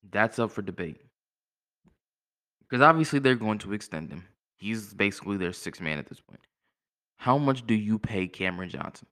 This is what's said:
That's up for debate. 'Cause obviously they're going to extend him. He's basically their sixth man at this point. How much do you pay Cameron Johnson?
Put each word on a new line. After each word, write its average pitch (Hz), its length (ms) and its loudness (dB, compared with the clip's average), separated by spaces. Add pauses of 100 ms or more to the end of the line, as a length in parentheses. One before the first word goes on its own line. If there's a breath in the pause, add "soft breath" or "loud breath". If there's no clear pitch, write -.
(100)
That's 107 280 2
up 113 120 0
for 110 100 -6
debate. 90 400 -10 (1700)
'Cause 123 120 2
obviously 156 380 6
they're 131 160 6
going 110 240 0
to 98 140 -6
extend 82 380 -8
him. 87 160 -14 (280)
He's 107 380 -8
basically 98 440 -2
their 90 160 -4
sixth - 280 -12
man 78 180 -4
at 67 80 -12
this - 120 -20
point. - 220 -20 (760)
How 127 200 2
much 135 300 0
do 113 80 4
you 107 240 0
pay 95 280 -2
Cameron 92 420 -6
Johnson? - 420 -12